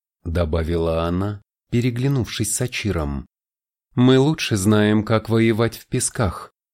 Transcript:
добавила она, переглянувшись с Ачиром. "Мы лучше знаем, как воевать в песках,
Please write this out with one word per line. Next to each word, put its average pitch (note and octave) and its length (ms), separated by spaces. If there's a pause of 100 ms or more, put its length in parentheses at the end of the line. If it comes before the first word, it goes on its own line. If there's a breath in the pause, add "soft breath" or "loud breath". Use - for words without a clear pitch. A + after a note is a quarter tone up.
(240)
добавила E2 800
она, F#2+ 380 (300)
переглянувшись A#2+ 840
с - 60
Ачиром. D2+ 640 (680)
"Мы C3 220
лучше C#3 380
знаем, G#2+ 480
как A2 260
воевать A2+ 480
в - 100
песках, - 640 (200)